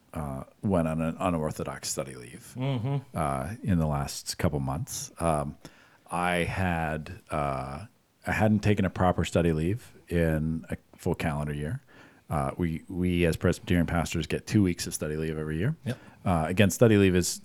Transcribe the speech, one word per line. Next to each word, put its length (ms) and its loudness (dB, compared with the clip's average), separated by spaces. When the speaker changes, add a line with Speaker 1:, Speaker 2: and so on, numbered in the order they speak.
Speaker 1:
uh, 300 -6
went 260 2
on 120 -2
an 180 -2
unorthodox 680 -4
study 260 -6
leave, 420 -18
Speaker 2:
Mm-hmm. 400 -2
Speaker 1:
uh, 360 -2
in 160 2
the 80 2
last 520 -4
couple 220 0
months. 600 -6
Um, 360 0
I 340 0
had, 760 -2
uh, 560 -4
I 60 -2
hadn't 280 4
taken 240 2
a 60 2
proper 340 2
study 280 2
leave 400 -2
in 600 0
a 60 -6
full 180 -2
calendar 400 -4
year. 280 -6
Uh, 280 0
we, 300 -2
we 360 2
as 120 4
Presbyterian 500 2
pastors 400 0
get 200 -6
two 160 4
weeks 240 0
of 80 -8
study 220 -4
leave 220 -4
every 180 -4
year. 180 0
Speaker 2:
Yep. 120 -4
Speaker 1:
Uh, 200 2
again, 240 4
study 280 6
leave 180 8
is 280 0